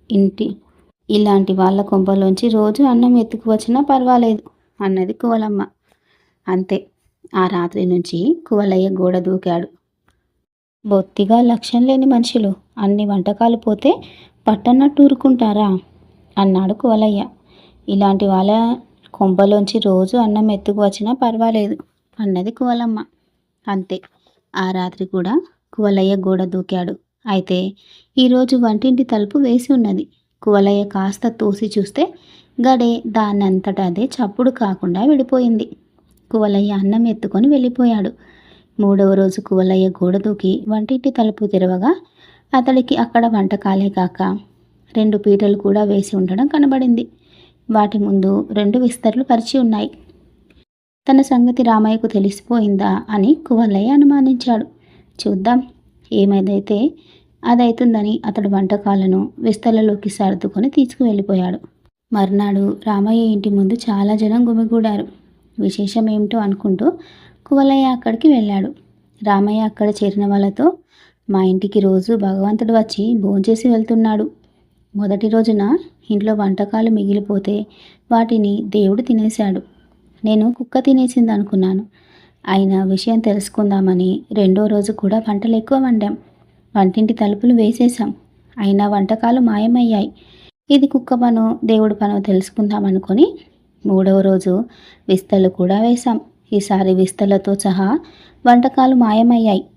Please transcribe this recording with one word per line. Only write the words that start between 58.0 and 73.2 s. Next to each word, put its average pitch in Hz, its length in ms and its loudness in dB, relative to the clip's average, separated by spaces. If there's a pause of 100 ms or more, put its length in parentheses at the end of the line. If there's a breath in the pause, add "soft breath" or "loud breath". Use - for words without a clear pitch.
అతడు 202 240 -4
వంటకాలను 196 920 0
విస్తర్లలోకి 220 680 0
సర్దుకొని 202 600 -2
తీసుకువెళ్ళిపోయాడు. 202 920 -2 (540)
మర్నాడు 202 640 0 (100)
రామయ్య 214 340 0
ఇంటి 214 280 0
ముందు 196 240 0
చాలా 208 420 -2
జనం 220 340 2
గుమిగూడారు. 220 580 0 (520)
విశేషం 208 500 -2
ఏమిటో 214 280 -2
అనుకుంటూ 202 540 -2 (540 loud breath)
కువలయ్య 269 400 2
అక్కడికి 240 420 0
వెళ్ళాడు. 214 460 2 (500)
రామయ్య 208 360 0
అక్కడ 214 300 -2
చేరిన 202 360 -2
వాళ్ళతో, 202 520 0 (520 soft breath)
మా 190 140 2
ఇంటికి 190 360 0
రోజు 190 360 2
భగవంతుడు 208 580 -2
వచ్చి 220 440 0
భోంచేసి 202 520 0